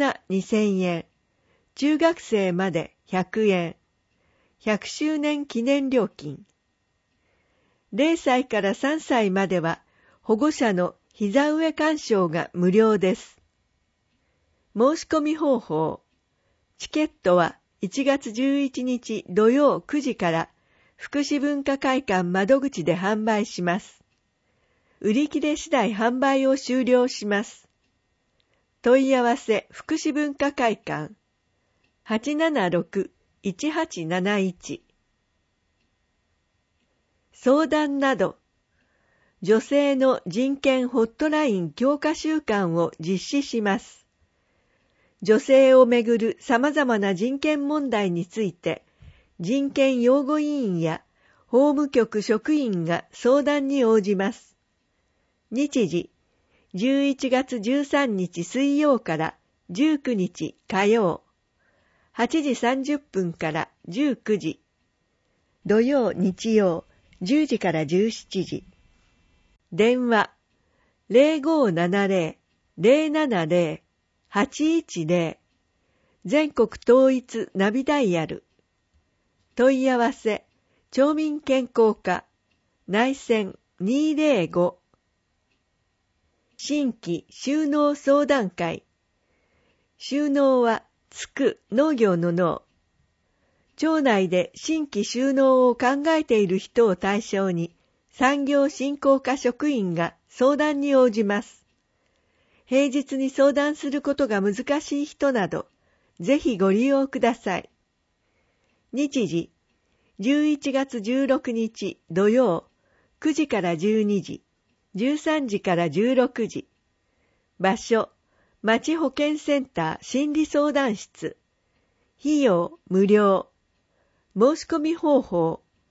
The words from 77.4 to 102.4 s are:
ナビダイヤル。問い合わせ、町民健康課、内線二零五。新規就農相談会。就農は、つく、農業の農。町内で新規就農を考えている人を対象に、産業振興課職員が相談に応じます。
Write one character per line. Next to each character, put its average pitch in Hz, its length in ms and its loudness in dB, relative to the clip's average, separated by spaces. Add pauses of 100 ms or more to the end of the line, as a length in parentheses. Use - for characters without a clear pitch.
ナ 196 180 0
ビ 262 100 -2
ダ 294 180 0
イ 208 120 0
ヤ 165 120 0
ル。 - 200 -10 (1120)
問 254 260 4
い 262 80 2
合 254 80 0
わ 240 140 0
せ、 - 340 -6 (460)
町 285 200 2
民 302 280 -4
健 262 220 0
康 226 320 2
課、 - 300 -4 (640)
内 240 300 0
線 220 420 -2 (220)
二 277 340 0
零 269 320 2
五。 175 320 -2 (1800)
新 277 360 -4
規 170 380 -8
就 302 360 -4
農 294 280 2
相 285 320 2
談 240 240 0
会。 165 340 -6 (1160)
就 294 300 -4
農 277 320 2
は、 233 220 0 (260)
つ - 180 -16
く、 - 320 -2 (140)
農 294 220 2
業 208 240 2
の 175 140 0
農。 170 300 0 (1160)
町 311 260 0
内 202 260 2
で 180 260 0
新 311 320 -4
規 202 180 -4
就 262 280 -2
農 262 360 4
を 240 60 2
考 262 360 0
え 311 140 2
て 220 160 2
い 202 60 2
る 185 120 0
人 233 280 2
を 185 100 2
対 202 260 -2
象 196 280 -2
に、 170 240 -6 (380)
産 277 320 0
業 277 240 2
振 285 300 -6
興 269 220 4
課 269 180 -2
職 247 320 -2
員 196 240 -2
が 170 200 -2 (140)
相 269 300 2
談 294 240 -2
に 285 120 2
応 254 140 6
じ 214 160 0
ま 202 160 -2
す。 - 240 -16 (1000)